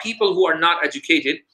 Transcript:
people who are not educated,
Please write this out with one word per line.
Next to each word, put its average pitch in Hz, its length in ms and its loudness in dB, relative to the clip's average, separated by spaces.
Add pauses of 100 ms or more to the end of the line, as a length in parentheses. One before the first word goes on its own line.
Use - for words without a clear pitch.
people 220 320 -2
who 180 140 2
are 160 120 0
not 170 260 2
educated, 139 540 -2 (160)